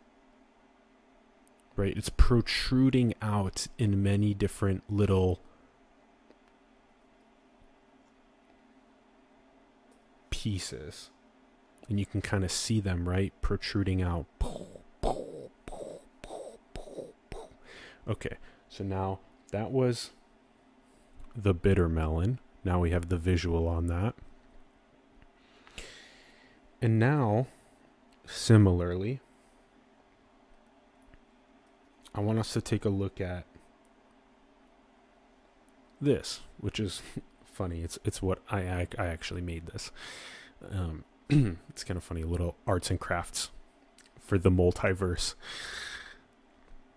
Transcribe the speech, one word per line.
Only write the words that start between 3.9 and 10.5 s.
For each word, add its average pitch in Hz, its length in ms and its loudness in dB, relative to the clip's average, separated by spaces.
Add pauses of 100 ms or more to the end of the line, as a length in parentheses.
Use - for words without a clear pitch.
many 101 320 4
different 98 540 0
little 95 520 4 (4000)
pieces, - 800 -8 (800)